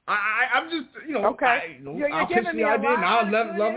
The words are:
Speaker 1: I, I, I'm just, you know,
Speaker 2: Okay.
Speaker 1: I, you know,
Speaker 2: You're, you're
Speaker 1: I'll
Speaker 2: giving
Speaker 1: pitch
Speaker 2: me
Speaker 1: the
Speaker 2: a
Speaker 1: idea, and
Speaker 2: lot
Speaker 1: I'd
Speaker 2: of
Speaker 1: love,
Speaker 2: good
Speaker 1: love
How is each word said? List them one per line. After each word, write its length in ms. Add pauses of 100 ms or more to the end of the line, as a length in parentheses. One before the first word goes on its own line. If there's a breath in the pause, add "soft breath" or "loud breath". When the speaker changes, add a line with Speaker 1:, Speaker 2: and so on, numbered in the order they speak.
Speaker 1:
I, 60
I, 460
I'm 120
just, 380
you 60
know, 160
Speaker 2:
Okay. 160
Speaker 1:
I, 320
you 60
know, 120
Speaker 2:
You're, 120
you're 100
Speaker 1:
I'll 100
Speaker 2:
giving 160
Speaker 1:
pitch 100
Speaker 2:
me 80
Speaker 1:
the 60
Speaker 2:
a 60
Speaker 1:
idea, 160
and 120
Speaker 2:
lot 220
Speaker 1:
I'd 20
Speaker 2:
of 60
Speaker 1:
love, 140
Speaker 2:
good 120
Speaker 1:
love 180